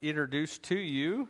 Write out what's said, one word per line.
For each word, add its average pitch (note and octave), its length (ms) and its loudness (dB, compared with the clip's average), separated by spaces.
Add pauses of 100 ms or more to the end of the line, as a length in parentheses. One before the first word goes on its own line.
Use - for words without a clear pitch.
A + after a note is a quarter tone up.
introduce D3+ 560 0
to - 180 0
you, F3+ 540 0